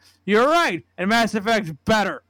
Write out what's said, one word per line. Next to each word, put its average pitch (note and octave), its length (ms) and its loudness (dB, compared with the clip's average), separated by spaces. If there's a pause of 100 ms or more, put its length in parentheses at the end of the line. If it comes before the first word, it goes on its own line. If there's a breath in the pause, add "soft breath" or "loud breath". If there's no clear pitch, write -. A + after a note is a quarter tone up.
(260 soft breath)
You're G#3+ 220 4
right, D#4 360 0 (140)
and F#3 120 -4
Mass A3+ 240 0
Effect's G#3 380 -2 (140)
better. G3 440 0